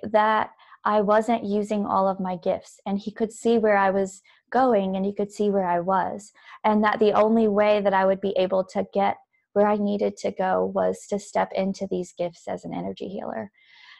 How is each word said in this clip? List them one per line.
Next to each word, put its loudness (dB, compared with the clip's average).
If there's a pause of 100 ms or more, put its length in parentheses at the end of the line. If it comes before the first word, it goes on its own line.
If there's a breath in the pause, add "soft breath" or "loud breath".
that 2 (340 loud breath)
I 2
wasn't 2
using -2
all 0
of -2
my -4
gifts, -6
and -2
he -10
could -4
see 2
where 4
I 4
was -2 (300 soft breath)
going, 2
and -2
he -2
could -6
see -2
where 0
I 0
was, -2 (320 loud breath)
and 2
that 2
the 4
only 4
way 2
that 0
I 4
would 2
be -2
able 0
to -4
get 0 (380)
where 4
I 2
needed -2
to -6
go 0
was -2
to -2
step -4
into -4
these -6
gifts -8
as -10
an -12
energy -10
healer. -10 (480 loud breath)